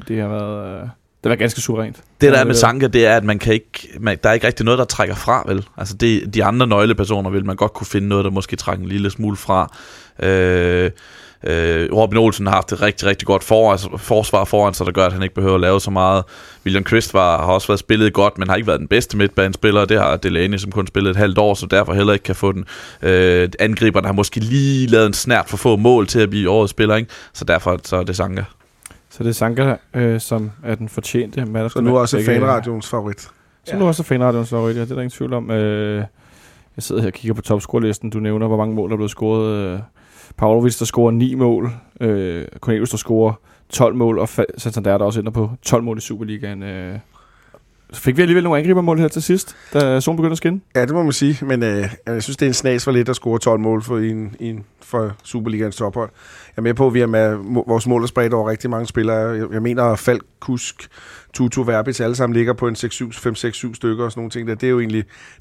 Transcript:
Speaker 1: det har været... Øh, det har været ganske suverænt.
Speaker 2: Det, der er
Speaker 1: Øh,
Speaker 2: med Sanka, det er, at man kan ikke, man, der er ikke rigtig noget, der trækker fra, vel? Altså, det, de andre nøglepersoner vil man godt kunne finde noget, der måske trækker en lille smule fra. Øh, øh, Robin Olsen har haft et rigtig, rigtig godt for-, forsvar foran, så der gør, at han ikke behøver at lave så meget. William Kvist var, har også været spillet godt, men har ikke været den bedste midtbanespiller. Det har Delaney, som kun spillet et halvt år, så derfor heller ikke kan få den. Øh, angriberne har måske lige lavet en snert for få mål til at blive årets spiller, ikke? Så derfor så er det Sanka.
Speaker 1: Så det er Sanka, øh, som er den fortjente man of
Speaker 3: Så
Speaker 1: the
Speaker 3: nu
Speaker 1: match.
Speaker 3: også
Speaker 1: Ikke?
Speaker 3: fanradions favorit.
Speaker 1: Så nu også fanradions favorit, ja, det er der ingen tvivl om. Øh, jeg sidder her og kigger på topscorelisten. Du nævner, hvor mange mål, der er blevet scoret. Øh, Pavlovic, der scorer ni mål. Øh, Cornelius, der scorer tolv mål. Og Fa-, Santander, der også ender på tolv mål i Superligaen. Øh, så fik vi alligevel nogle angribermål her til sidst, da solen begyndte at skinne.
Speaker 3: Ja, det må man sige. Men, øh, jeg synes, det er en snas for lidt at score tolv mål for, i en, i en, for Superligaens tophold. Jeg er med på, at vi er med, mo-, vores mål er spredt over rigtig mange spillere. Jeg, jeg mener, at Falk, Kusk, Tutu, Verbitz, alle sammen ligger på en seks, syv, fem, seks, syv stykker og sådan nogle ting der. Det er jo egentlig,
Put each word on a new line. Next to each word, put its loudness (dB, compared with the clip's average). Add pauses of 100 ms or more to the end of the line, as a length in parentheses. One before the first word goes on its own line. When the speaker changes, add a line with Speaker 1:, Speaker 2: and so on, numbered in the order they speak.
Speaker 1:
det -4
har -4
været... -8
Øh, -12
det -8
har -
været 0
ganske -2
suverænt. -4 (260)
Speaker 2:
Det, 8
der 6
er 6
Speaker 1:
Øh, 2
Speaker 2:
med 2
Sanka, 4
det 4
er, 6
at 0
man 0
kan 2
ikke, -6 (100)
man, -2
der 4
er 6
ikke 2
rigtig -2
noget, 4
der 2
trækker -2
fra, -2
vel? -2 (100)
Altså, -10
det, 2
de 2
andre 2
nøglepersoner 2
vil -2
man -4
godt 0
kunne -10
finde -2
noget, 0
der -2
måske -6
trækker -6
en -8
lille -2
smule -4
fra. 0 (520)
Øh, 2 (520)
øh, 0
Robin 4
Olsen 2
har 2
haft 0
et -4
rigtig, 0
rigtig -2
godt 2
for-, 2
forsvar 0
foran, 2
så -4
der -4
gør, 2
at 0
han -4
ikke -6
behøver 2
at 2
lave 2
så -6
meget. 2 (420)
William 0
Kvist 0
var, 4
har 2
også 0
været 2
spillet 2
godt, 2
men -4
har 2
ikke -2
været 2
den -10
bedste 0
midtbanespiller. 2
Det 2
har 2
Delaney, 0
som -8
kun -2
spillet 0
et 0
halvt 2
år, 4
så -8
derfor 2
heller 4
ikke -2
kan -4
få 0
den. -6 (360)
Øh, 4 (100)
angriberne 2
har 0
måske 0
lige 2
lavet 6
en 0
snert 0
for -6
få 2
mål 6
til 0
at 4
blive 0
årets 2
spiller, 2
ikke? -2 (240)
Så -12
derfor 0
så -4
er 0
det -6
Sanka. -4 (680)
Speaker 1:
Så -10
det 0
er 0
Sanka, 0 (180)
øh, 0
som -4 (120)
er -4
den -8
fortjente -4
man -4
of -4
Speaker 3:
Så -4
Speaker 1:
the 2
Speaker 3:
nu 2
Speaker 1:
match. 6
Speaker 3:
også 0
Speaker 1:
Ikke? 2
Speaker 3:
fanradions 0
favorit. -6 (380)
Speaker 1:
Så -6
nu 2
også 0
fanradions 0
favorit, -2
ja, -4
det -6
er -8
der -6
ingen -8
tvivl -6
om. -4
Øh, -2 (800)
jeg -12
sidder -2
her 0
og -6
kigger -4
på -8
topscorelisten. -2
Du -6
nævner, -2
hvor 0
mange -2
mål, -4
der -4
er -4
blevet -4
scoret. -2
Øh, -6 (580)
Pavlovic, 2
der -4
scorer 2
ni 0
mål. 0 (300)
Øh, -4 (140)
Cornelius, -2
der -6
scorer 2 (360)
tolv 2
mål. 2
Og -2 (100)
Fa-, 4 (140)
Santander, -2
der 2
også -2
ender -6
på -2 (100)
tolv 0
mål -6
i -12
Superligaen. -10
Øh, -10 (960)
så -18
fik 0
vi 4
alligevel 4
nogle 2
angribermål 2
her 4
til -4
sidst, -2 (180)
da 2
solen -2
begyndte 0
at -4
skinne. -2 (140)
Speaker 3:
Ja, 2
det 0
må 0
man 0
sige. 0
Men, 0
øh, -2 (180)
jeg -4
synes, -8
det 0
er 2
en 0
snas 0
for -2
lidt 2
at -2
score -2
tolv 2
mål 0
for, -4
i -2
en, -8
i -10
en, -12 (180)
for -4 (120)
Superligaens -6
tophold. -6 (380)
Jeg -10
er -
med 0
på, 4
at 2
vi 4
er 2
med, 2
mo-, -4
vores 0
mål 2
er -2
spredt 0
over 0
rigtig -6
mange -4
spillere. -2
Jeg, -6
jeg -4
mener, -2
at 2
Falk, 0 (160)
Kusk, -8 (460)
Tutu, 0
Verbitz, -2
alle -2
sammen 0
ligger 2
på -2
en -2
seks, -8
syv, -10
fem, -4
seks, -6
syv -10
stykker -4
og -6
sådan -12
nogle -10
ting -10
der. -6
Det -4
er 2
jo 2
egentlig, -2 (380)